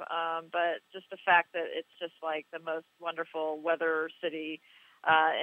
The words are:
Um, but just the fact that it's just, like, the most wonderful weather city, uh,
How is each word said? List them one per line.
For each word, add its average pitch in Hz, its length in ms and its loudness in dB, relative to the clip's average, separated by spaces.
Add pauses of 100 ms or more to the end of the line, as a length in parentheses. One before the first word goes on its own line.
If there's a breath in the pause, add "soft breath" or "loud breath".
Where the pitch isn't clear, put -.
Um, 165 480 -4
but 170 400 0
just 190 160 -16
the 190 160 -12
fact 175 280 6
that 170 200 -2
it's - 240 -8
just, 170 240 -10
like, 156 320 -4
the 165 80 -10
most 165 240 -6 (160)
wonderful 160 580 -4
weather 160 520 0 (100)
city, 156 400 -6 (420 soft breath)
uh, 160 400 6